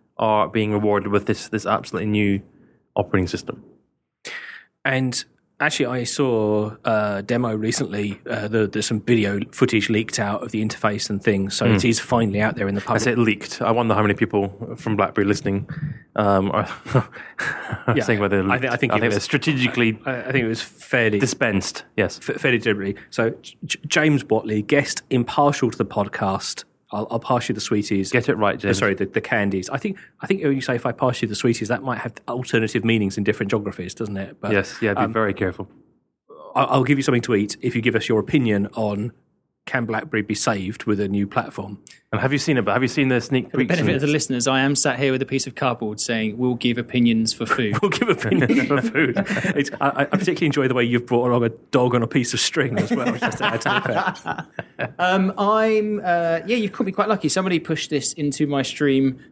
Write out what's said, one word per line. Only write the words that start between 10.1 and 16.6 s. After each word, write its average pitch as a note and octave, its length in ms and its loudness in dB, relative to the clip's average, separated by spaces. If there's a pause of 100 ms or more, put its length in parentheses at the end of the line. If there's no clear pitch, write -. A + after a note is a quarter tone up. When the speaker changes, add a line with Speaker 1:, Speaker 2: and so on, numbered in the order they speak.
Speaker 2:
out G#2 240 -2
of - 100 -10
the A2 120 -2
interface G#2+ 460 -2
and G2 120 -4
things, G2 340 0
so C3 100 2
Speaker 1:
Mm. A2 100 6
Speaker 2:
it F#2+ 80 2
is A#2 140 4
finally G#2+ 420 2
out G#2+ 160 0
there G2+ 120 -2
in G2+ 60 -4
the G2+ 60 -4
public. A2+ 220 0
Speaker 1:
I - 20 0
say A#2+ 100 2
leaked. G#2+ 480 0
I A2+ 80 2
wonder A2+ 240 2
how G#2 80 2
many G2+ 120 4
people G#2 640 -2
from A2 200 -2
BlackBerry G2+ 300 2
listening, G2+ 420 0 (460)
um, G2+ 380 4
are G2+ 160 0 (160)